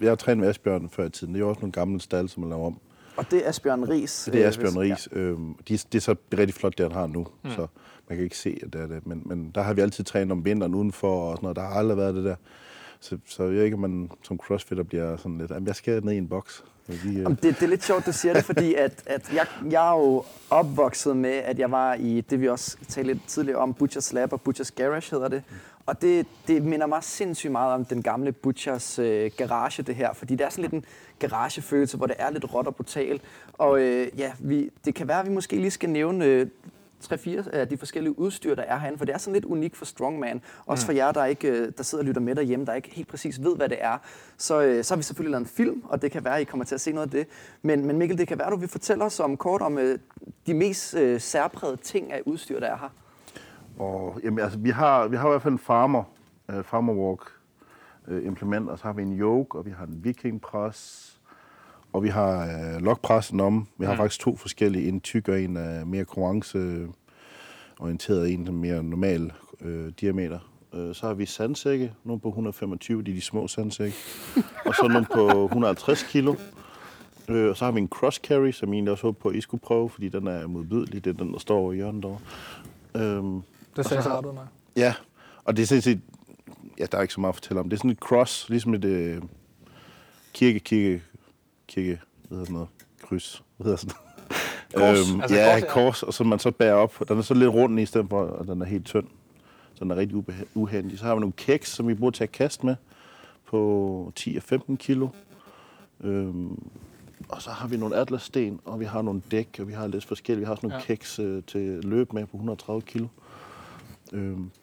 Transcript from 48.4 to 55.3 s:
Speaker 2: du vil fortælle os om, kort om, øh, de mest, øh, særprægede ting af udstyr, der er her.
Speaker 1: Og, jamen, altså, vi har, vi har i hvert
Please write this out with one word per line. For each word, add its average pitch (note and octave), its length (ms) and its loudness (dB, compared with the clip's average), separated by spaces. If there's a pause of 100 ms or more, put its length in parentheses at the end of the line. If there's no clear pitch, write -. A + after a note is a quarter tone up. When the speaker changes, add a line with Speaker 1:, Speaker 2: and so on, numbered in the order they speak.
Speaker 2:
du G#3 40 0
vil F3+ 140 -4
fortælle G3+ 340 0
os G#3+ 160 -2
om, C#3 180 0
kort F#3+ 240 0
om, D3 160 0
øh, C3 220 2 (480)
de D#3+ 60 2
mest, F#3+ 420 0
øh, B2 260 4
særprægede C#3+ 560 -2
ting E3 360 -4
af C3+ 120 -4
udstyr, C#3+ 340 -4
der A#2 80 -2
er A2+ 100 -4
her. C3+ 120 -12 (960)
Speaker 1:
Og, F#2+ 400 -6
jamen, A2 160 0
altså, G#2 200 -2
vi A#2 100 2
har, B2+ 380 6
vi B2 100 0
har C#3 100 2
i - 20 6
hvert C#3+ 120 4